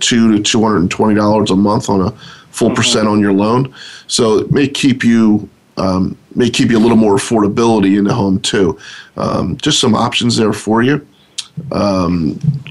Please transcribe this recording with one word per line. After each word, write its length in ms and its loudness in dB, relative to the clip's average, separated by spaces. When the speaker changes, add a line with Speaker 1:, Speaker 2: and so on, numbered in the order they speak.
Speaker 1:
two 360 0
to 60 -2
two 180 -2
hundred 180 0
and 120 0
twenty 240 0
dollars 380 0
a 40 2
month 320 0
on 120 0
a 100 0
full 160 -2
Speaker 2:
Mm-hmm. 80 0
Speaker 1:
percent 320 0
on 140 2
your 120 2
loan. 400 0
So 300 0
it 120 -2
may 160 2
keep 380 0
you 440 2
um, 340 -2
may 160 0
keep 200 0
you 80 2
a 80 4
little 100 4
more 100 4
affordability 800 2
in 60 2
the 100 0
home, 260 0
too. 380 -2
Um, 400 -4
just 140 0
some 140 2
options 420 -2
there 160 0
for 300 -2
you, 140 2
um, 640 -2